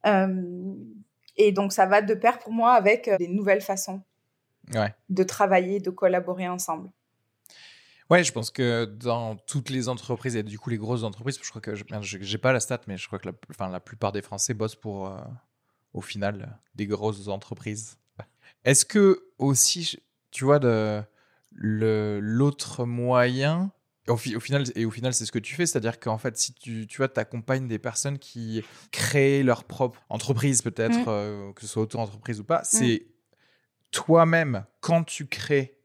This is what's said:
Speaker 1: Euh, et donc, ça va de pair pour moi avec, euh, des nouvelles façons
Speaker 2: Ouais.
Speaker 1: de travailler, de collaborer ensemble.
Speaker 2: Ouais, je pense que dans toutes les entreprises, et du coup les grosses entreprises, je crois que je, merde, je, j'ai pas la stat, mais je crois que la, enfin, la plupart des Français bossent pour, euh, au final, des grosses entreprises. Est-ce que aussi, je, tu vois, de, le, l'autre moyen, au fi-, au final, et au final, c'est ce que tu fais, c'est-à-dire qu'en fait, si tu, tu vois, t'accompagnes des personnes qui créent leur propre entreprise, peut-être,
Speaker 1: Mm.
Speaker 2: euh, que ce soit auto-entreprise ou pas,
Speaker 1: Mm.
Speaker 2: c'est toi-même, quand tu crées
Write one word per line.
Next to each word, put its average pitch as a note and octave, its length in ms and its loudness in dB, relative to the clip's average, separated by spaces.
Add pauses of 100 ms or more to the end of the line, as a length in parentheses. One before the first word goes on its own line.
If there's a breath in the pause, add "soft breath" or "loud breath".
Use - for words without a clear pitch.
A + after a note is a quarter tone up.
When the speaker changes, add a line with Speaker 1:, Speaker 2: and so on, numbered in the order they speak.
Speaker 1:
Euh, F#3+ 680 0 (640)
et G#3 140 8
donc, G3 220 0
ça G3 120 6
va G#3 160 6
de G#3 120 0
pair A#3+ 260 2
pour A3 120 -12
moi A3+ 220 4
avec, A3+ 340 6
euh, G3 100 4
des F3 100 -2
nouvelles G3 340 2
façons G3 420 -6 (720)
Speaker 2:
Ouais. G#2 180 0 (160)
Speaker 1:
de F#3 140 2
travailler, F#3 560 2
de F#3+ 100 -6
collaborer F3+ 580 0
ensemble. F3+ 440 -8 (1200 soft breath)
Speaker 2:
Ouais, F3+ 120 6
je - 80 0
pense A2+ 200 -6
que A#2 340 0
dans A#2 520 -4
toutes B2+ 320 -6
les C3 200 -2
entreprises, B2 460 -6
et G#2+ 80 -2
du G#2+ 160 -10
coup - 100 -10
les A#2 80 -2
grosses A2 260 -4
entreprises, A2+ 380 -8
je - 80 -12
crois A2 120 -14
que G#2+ 140 -8
je, G#2 140 -10
merde, G#2 140 -8
je, G2 180 -10
j'ai G2+ 160 -6
pas B2+ 160 2
la B2 60 2
stat, B2 280 -6
mais F#2+ 100 -10
je - 100 -12
crois G2+ 120 -10
que - 100 -10
la, F2 40 -10 (160)
enfin, F#2+ 200 -10
la F2+ 100 -8
plupart G#2 320 -6
des G2+ 100 -6
Français G2+ 320 -6
bossent A2 220 -4
pour, G2 320 -10
euh, F#2+ 100 -12 (760)
au F#2+ 80 -10
final, G2+ 580 -6 (160)
des G#2+ 120 -4
grosses G2+ 420 -2
entreprises. G#2+ 680 -10 (680 loud breath)
Est-ce C3+ 200 6
que G3 380 6 (160)
aussi, C#3 440 2
je, - 140 -6 (320)
tu - 160 -8
vois, C#3+ 140 8
de, A2 420 2 (520)
le, G#2+ 680 0
l'autre B2 640 0
moyen, B2+ 840 0 (360)
au A#2 100 2
fi-, A#2 180 -6
au A#2 60 -2
final, C#3+ 220 0 (120)
et A2+ 100 0
au A2 60 -2
final, B2 220 -4
c'est A#2 120 -2
ce - 60 -8
que A#2 80 -2
tu - 160 -10
fais, E3+ 100 0
c'est-à-dire A#2 340 -2
qu'en A2 180 -4
fait, A2+ 200 -6
si - 160 -2
tu, A2+ 340 -10
tu - 100 -18
vois, C3+ 100 0
t'accompagnes B2 600 -4
des A2 120 -4
personnes C#3 400 -6
qui A2 440 -8 (280 loud breath)
créent C#3 520 2
leur B2 200 2
propre - 360 -4 (100)
entreprise, B2 520 0
peut-être, A#2 380 0
Speaker 1:
Mm. B2 80 0
Speaker 2:
euh, G2+ 460 -4
que - 80 -20
ce G#2+ 60 -14
soit A2 160 -2
auto-entreprise G#2+ 580 -6
ou - 20 -12
pas, E3 160 0
Speaker 1:
Mm. - 60 -8
Speaker 2:
c'est A#2 420 2 (840)
toi-même, D#3+ 760 4 (140)
quand E3 240 2
tu - 240 -10
crées - 580 0